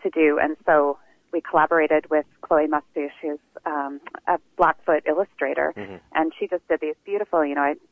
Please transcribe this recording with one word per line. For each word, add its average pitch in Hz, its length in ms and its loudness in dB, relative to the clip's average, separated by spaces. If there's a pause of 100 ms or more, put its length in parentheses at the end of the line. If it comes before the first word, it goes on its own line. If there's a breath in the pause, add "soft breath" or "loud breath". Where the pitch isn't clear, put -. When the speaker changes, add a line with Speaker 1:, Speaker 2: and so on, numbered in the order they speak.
Speaker 1:
to 190 60 -2
do, 156 320 4
and 151 140 0 (100)
so 143 320 4 (340 soft breath)
we 170 100 -4
collaborated 156 680 2
with 151 160 0 (160)
Chloe 156 240 2
Mastouche, 147 460 -4 (100)
who's, 147 160 -6 (300)
um, 143 340 -6 (260)
a 170 120 0 (180)
Blackfoot 160 480 2
illustrator, 151 720 -4
Speaker 2:
Mm-hmm. 196 200 -12 (180)
Speaker 1:
and 160 240 -2
she 202 80 -6
just 175 200 -6
did 160 120 0
these 156 160 -6 (100)
beautiful, 202 400 -2
you 143 80 -4
know, 143 80 -2
I 143 140 0 (160)